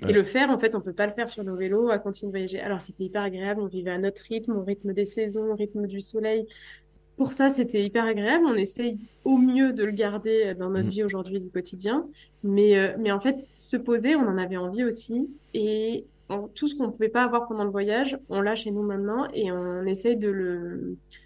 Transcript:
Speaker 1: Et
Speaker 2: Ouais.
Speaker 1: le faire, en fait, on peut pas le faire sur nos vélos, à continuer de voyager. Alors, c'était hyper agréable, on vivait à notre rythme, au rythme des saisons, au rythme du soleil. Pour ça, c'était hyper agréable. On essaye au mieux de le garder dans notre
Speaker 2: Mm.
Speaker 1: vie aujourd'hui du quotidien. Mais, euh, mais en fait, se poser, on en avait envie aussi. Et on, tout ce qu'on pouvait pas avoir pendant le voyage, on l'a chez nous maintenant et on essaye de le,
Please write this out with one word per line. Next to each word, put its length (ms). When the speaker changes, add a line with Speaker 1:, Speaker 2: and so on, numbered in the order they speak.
Speaker 1:
Et 40
Speaker 2:
Ouais. 80
Speaker 1:
le 100
faire, 260
en 80
fait, 180
on 40
peut 140
pas 120
le 60
faire 160
sur 160
nos 140
vélos, 320
à 100
continuer 320
de 60
voyager. 240
Alors, 180
c'était 240
hyper 180
agréable, 380
on 60
vivait 260
à 60
notre 260
rythme, 300
au 100
rythme 300
des 120
saisons, 460
au 40
rythme 320
du 120
soleil. 460
Pour 160
ça, 160
c'était 340
hyper 220
agréable. 420
On 80
essaye 420
au 120
mieux 360
de 100
le 80
garder 680
dans 120
notre 180
Speaker 2:
Mm. 40
Speaker 1:
vie 120
aujourd'hui 380
du 80
quotidien. 580
Mais, 320
euh, 200
mais 140
en 80
fait, 220
se 220
poser, 400
on 100
en 120
avait 200
envie 280
aussi. 440
Et 520
on, 180
tout 220
ce 60
qu'on 140
pouvait 200
pas 140
avoir 240
pendant 180
le 40
voyage, 480
on 120
l'a 140
chez 160
nous 100
maintenant 520
et 180
on 340
essaye 300
de 140
le, 680